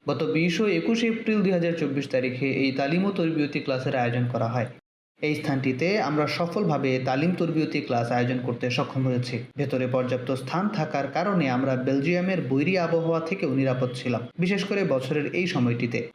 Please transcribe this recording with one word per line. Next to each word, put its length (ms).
গত 160
বিশ 380
ও 60
একুশে 400
এপ্রিল 340
দুই 100
হাজার 220
চব্বিশ 360
তারিখে 420
এই 200
তালিম 340
ও 60
তরবিয়তি 480
ক্লাসের 360
আয়োজন 360
করা 160
হয়। 180
এই 140
স্থানটিতে 680
আমরা 260
সফলভাবে 800
তালিম 300
তরবিয়তি 460
ক্লাস 300
আয়োজন 320
করতে 260
সক্ষম 360
হয়েছি। 340
ভেতরে 300
পর্যাপ্ত 440
স্থান 380
থাকার 380
কারণে 420
আমরা 260
বেলজিয়ামের 760
বৈরী 280
আবহাওয়া 420
থেকেও 340
নিরাপদ 400
ছিলাম, 280
বিশেষ 240
করে 200
বছরের 520
এই 120
সময়টিতে। 680